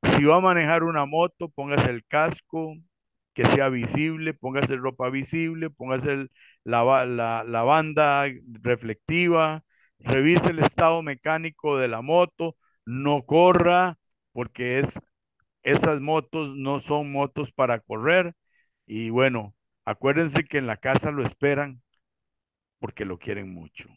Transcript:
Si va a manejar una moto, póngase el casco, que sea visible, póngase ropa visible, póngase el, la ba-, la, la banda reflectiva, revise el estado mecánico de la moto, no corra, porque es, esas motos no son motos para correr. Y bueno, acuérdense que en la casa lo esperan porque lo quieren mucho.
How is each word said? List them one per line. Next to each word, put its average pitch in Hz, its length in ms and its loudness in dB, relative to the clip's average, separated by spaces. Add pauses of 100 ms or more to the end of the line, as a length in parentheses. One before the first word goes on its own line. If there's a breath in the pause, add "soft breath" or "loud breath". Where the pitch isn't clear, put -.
Si - 200 2
va 156 140 8
a 185 40 4
manejar 165 420 4
una 160 220 -2
moto, 165 440 -2
póngase 139 420 -2
el 117 140 -8
casco, 160 680 -4 (580)
que 120 120 0
sea 135 240 4
visible, 151 640 -4
póngase 135 440 -6
ropa 127 320 -4
visible, 160 600 -6
póngase 131 420 -6
el, 135 200 -6 (320 soft breath)
la 117 200 0
ba-, 131 220 4
la, 117 400 -4
la 117 180 -2
banda 147 640 2 (360)
reflectiva, 156 1000 0 (360)
revise 147 520 2
el 160 80 -4
estado 165 420 2
mecánico 151 760 -4
de 131 100 0
la 113 140 -4
moto, 170 540 0 (300)
no 135 400 -2
corra, 175 720 4 (340)
porque 123 480 -4
es, 139 140 -2 (680)
esas 143 360 2
motos 151 560 -2
no 139 240 -4
son 147 320 -4
motos 139 400 -4
para 120 280 0
correr. 165 560 0 (500)
Y 113 240 -8
bueno, 117 440 0 (300)
acuérdense 143 600 0
que 147 140 -4
en 131 80 -4
la 107 100 -4
casa 135 340 -2
lo 139 140 -4
esperan 139 560 -4 (1000)
porque - 240 -10
lo 92 140 -10
quieren 101 360 -10
mucho. 82 440 -20